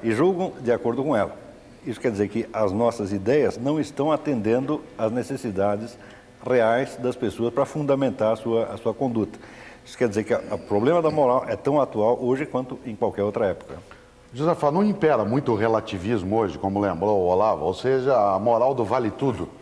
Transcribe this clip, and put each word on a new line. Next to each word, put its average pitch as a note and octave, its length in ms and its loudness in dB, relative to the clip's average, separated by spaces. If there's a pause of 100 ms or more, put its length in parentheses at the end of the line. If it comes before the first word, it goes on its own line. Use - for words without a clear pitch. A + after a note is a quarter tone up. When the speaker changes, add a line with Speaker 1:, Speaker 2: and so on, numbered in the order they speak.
Speaker 1:
e A2+ 80 0
julgam F3 500 2
de A#2+ 100 0
acordo A#2+ 320 0
com C#3+ 120 0
ela. F#2 200 0 (500)
Isso B2 140 -8
quer B2 120 0
dizer G2+ 180 0
que A2+ 240 -4
as G#2+ 180 2
nossas G#2+ 400 0
ideias G#2 460 2
não C#3+ 220 -2
estão D3 320 -2
atendendo C3+ 680 0 (180)
às A2 140 0
necessidades A2 880 -2 (500)
reais B2 500 2
das B2 180 -2
pessoas A#2 360 -2
para - 140 0
fundamentar C3+ 680 0
a - 20 0
sua, A2+ 300 0
a G2 120 -8
sua A2 160 -2
conduta. A2+ 460 -2 (460)
Isso - 120 -18
quer B2 100 2
dizer G#2 160 0
que - 100 0
a, G2 60 0 (120)
o G2+ 60 -4
problema A#2+ 440 2
da D#3 100 2
moral C3 340 2
é A2+ 120 -4
tão C#3+ 240 0
atual A2+ 400 2
hoje C3 240 0
quanto B2+ 400 -6
em A2+ 100 -8
qualquer G2+ 280 -2
outra G#2 240 0
época. - 280 -6 (580)
Speaker 2:
Josafá, D3+ 380 0
não F#3 120 2
impera D3+ 420 2
muito B2 260 0
o A2 40 4
relativismo G#2 840 0
hoje, F#2+ 200 0
como G2+ 220 -2
lembrou G2+ 400 2
o F2+ 80 2
Olavo, F#2 380 2
ou F#2+ 80 0
seja, C3 420 0
a G2+ 240 4
moral A#2+ 340 2
do A#2+ 120 0
vale A2+ 260 0
tudo, G#2 380 -4 (120)